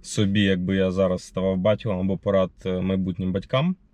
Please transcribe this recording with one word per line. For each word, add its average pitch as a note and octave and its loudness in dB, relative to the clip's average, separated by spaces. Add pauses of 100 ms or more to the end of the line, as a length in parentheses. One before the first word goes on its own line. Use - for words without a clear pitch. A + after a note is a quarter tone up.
собі, G#2 0
якби F#2+ 2
я F#2+ 2
зараз F#2 0
ставав F#2+ -2
батьком, G2+ 0
або F#2+ -2
порад, F#2+ 0 (140)
е, F#2 -2
майбутнім F#2 -2
батькам. C3+ -2 (180)